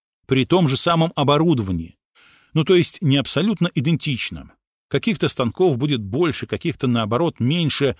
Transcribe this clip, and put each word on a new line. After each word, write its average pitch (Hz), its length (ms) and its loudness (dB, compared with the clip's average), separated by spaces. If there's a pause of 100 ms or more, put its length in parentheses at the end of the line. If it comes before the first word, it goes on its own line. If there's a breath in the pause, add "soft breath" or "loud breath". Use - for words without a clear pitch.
(260)
при 131 180 2
том 170 240 2
же 127 80 0
самом 165 400 0
оборудовании. 127 800 0 (560 soft breath)
Ну, 156 120 2
то 185 100 4
есть - 260 2
не 139 160 2
абсолютно 170 580 0
идентичном. 135 800 -4 (360)
Каких-то 160 400 -2
станков 131 500 0
будет 139 220 -2
больше, 127 460 -2
каких-то, - 400 -6
наоборот, 120 540 0
меньше, 139 600 0